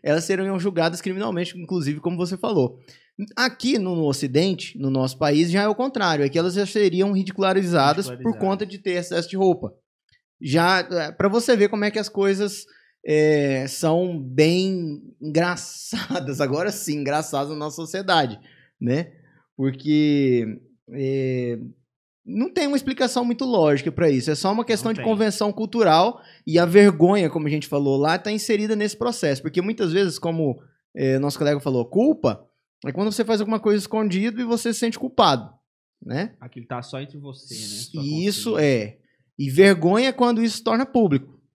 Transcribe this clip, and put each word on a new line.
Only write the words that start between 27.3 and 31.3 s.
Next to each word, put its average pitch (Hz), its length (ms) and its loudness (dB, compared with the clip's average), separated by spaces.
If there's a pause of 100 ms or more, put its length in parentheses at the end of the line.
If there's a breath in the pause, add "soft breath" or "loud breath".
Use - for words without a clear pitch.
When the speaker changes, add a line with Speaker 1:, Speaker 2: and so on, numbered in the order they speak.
Speaker 1:
a - 20 -2
gente 147 180 -4
falou 139 300 2
lá, 156 200 2
tá 208 140 -6
inserida 214 440 -2
nesse 208 220 -4
processo. 180 440 -2
Porque 160 200 -2
muitas 202 320 -2
vezes, 190 260 0
como, 160 400 -2 (360 soft breath)
é, 135 240 0
nosso 139 180 -4